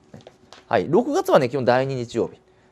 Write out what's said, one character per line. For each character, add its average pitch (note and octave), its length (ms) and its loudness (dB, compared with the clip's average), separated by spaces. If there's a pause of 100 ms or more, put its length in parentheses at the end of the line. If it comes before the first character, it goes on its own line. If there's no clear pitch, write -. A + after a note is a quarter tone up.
(680)
は A#2 100 2
い。 E2+ 100 0
六 A#3+ 240 0
月 F#4 180 -2
は A#3+ 80 6
ね、 B2+ 100 2
基 B2 40 -6
本 C3+ 120 -4
第 B2+ 220 2
二 C3+ 80 -6
日 A#2 240 -6
曜 F#2 80 0
日。 - 140 -16 (320)